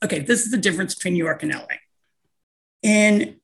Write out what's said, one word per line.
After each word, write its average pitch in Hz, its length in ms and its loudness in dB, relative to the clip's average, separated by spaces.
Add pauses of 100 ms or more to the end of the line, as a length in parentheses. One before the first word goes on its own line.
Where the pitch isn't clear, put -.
okay, 165 160 -4
this 226 260 0
is 220 60 -6
the 247 60 0
difference 185 360 -2
between 180 220 -4
New 170 80 0
York 156 180 -4
and 151 100 -6
L - 200 -8
A. - 1160 -14
In 214 560 4